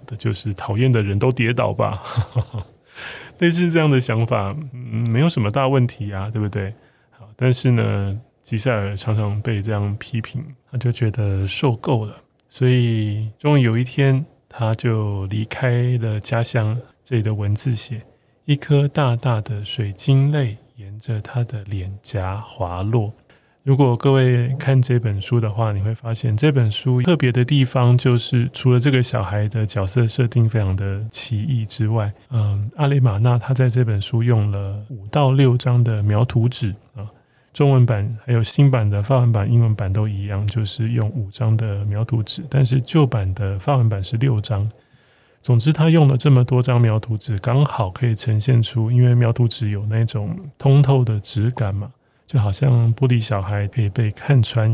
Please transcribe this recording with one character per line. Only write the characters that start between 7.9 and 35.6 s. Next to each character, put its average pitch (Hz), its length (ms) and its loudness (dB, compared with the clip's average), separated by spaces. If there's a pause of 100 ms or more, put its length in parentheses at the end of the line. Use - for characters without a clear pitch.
吉 - 160 -6
赛 117 140 -2
尔 101 260 -4
常 110 180 -2
常 104 240 -2
被 104 220 -4
这 107 100 -4
样 101 280 -2
批 - 200 -8
评， - 240 -8 (280)
他 123 80 -6
就 120 120 -2
觉 113 200 -2
得 98 340 -2
受 117 300 0
够 113 300 -2
了， 104 100 -12 (340)
所 - 180 0
以 110 720 0
终 147 220 4
于 - 20 4
有 113 160 2
一 123 60 2
天， 135 420 0 (240)
他 110 240 -2
就 107 540 -2
离 107 180 -4
开 123 520 0
了 110 220 -2
家 117 220 -2
乡。 113 340 0 (280)
这 123 140 -2
里 110 40 0
的 107 120 -2
文 104 200 -2
字 117 220 -2
写 107 260 -10 (440)
：“一 147 100 0
颗 143 320 2
大 139 280 0
大 117 260 0
的 101 220 -6
水 101 300 -6
晶 135 380 2
泪 127 260 -2 (200)
沿 101 220 -16
着 110 220 -6
他 120 220 -4
的 107 220 -10
脸 98 360 -8
颊 92 360 -6
滑 90 440 -8
落。” 107 320 -2 (500)
如 135 120 2
果 127 220 4
各 139 160 2
位 127 340 4 (100)
看 135 240 2
这 123 160 2
本 104 240 -2
书 120 200 0
的 110 80 -2
话， 107 240 -2
你 98 80 -2
会 107 120 -2
发 113 200 -8
现 113 240 -2
这 147 160 2
本 117 180 2
书 123 300 0
特 170 160 2
别 127 160 2
的 123 100 2
地 135 220 2
方 123 320 4
就 123 200 2
是， 120 360 0
除 - 180 2
了 123 80 6
这 131 100 2
个 127 140 4
小 120 180 -2
孩 104 280 -2
的 110 160 -2
角 101 200 -2
色 117 220 0
设 123 180 0
定 113 220 2
非 110 100 0
常 98 200 0
的 98 340 -6
奇 - 300 -6
异 113 240 -2
之 107 240 -2
外， 107 200 0 (200)
嗯， 104 480 -2
阿 147 100 2
雷 143 100 2
玛 123 200 2
娜 120 200 2
她 131 160 -2
在 127 140 2
这 123 160 2
本 107 180 -2
书 113 220 -2
用 113 260 2
了 98 400 -6
五 101 180 -14
到 135 260 2
六 131 240 4
张 120 260 2